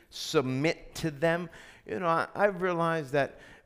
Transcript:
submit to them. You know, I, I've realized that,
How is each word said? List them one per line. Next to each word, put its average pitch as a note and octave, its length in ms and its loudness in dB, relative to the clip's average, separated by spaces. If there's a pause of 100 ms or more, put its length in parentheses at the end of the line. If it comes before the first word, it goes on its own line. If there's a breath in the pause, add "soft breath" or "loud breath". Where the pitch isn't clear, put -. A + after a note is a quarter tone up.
submit C#3 840 0
to E3 160 -4
them. E3 360 0 (380 loud breath)
You - 140 -6
know, F#3 80 -2
I, E3 260 2
I've G3 280 2
realized E3 520 0
that, C#3 260 0 (260 loud breath)